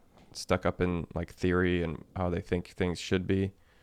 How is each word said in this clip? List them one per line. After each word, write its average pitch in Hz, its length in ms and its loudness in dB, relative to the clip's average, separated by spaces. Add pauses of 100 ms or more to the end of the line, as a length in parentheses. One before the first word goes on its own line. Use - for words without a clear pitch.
(320)
stuck - 340 -2
up 92 160 0
in, 87 320 0
like, 85 180 -4
theory 90 520 2
and 80 200 -4 (120)
how 90 160 0
they 85 100 -2
think - 280 -2
things 90 300 -2
should 92 280 -2
be. 95 240 2 (320)